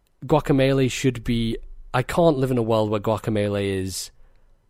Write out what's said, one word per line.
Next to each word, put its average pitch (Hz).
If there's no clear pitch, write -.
Guacamelee 135
should 120
be, 117
I 127
can't 165
live 131
in 127
a 117
world 110
where 107
Guacamelee 101
is 95